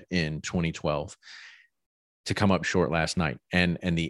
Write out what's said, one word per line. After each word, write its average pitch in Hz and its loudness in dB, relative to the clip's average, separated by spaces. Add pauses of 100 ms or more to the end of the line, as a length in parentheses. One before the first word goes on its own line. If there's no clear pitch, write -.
(100)
in 78 -2
twenty 82 -2
twelve 76 -4 (1120)
to - -2
come 101 4
up 85 2
short 87 2
last 80 0
night. 78 0 (160)
And, 90 2
and 85 0
the 82 0